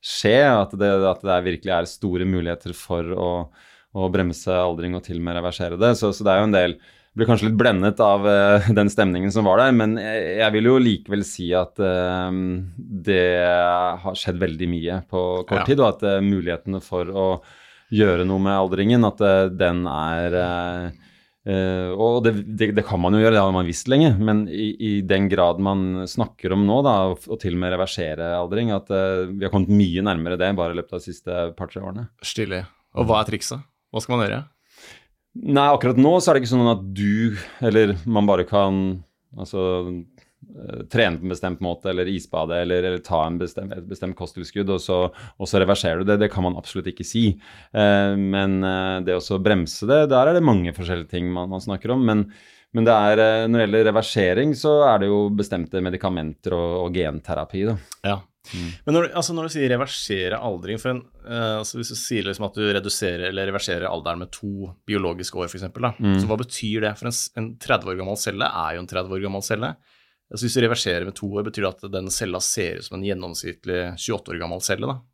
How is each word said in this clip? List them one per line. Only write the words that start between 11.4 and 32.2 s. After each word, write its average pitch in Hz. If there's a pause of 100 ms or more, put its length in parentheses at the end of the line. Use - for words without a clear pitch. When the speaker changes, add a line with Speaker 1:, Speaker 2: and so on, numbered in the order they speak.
Speaker 1:
at, 90
eh, 92 (760)
det 95 (800)
har 95
skjedd 90
veldig 85
mye 85 (120)
på 90 (260)
kort 101
Speaker 2:
Ja. -
Speaker 1:
tid, 139
og 113
at, -
eh, 98
mulighetene 95
for 87
å 95 (680)
gjøre 95
noe 95
med 98
aldringen, 98
at, -
eh, 95
den 90
er, 82
eh, 87 (560)
eh, 92
og 117
det, 113 (240)
det, 110
det 104
kan 95
man 90
jo 110
gjøre, 113
det 107
har 95
man 92
visst 85
lenge, 139
men 107
i, 104 (100)
i 107
den 95
grad 87
man 95
snakker -
om 101
nå 120
da, 123 (180)
og, -
og 90
til 87
og 90
med 90
reversere 85
aldring, 101
at, 95
eh, 95
vi 98
har -
kommet 98
mye 95
nærmere 87
det 90
bare 85
i 87
løpet -
av 90
de -
siste 87 (180)
par-tre 95
årene. 95 (100)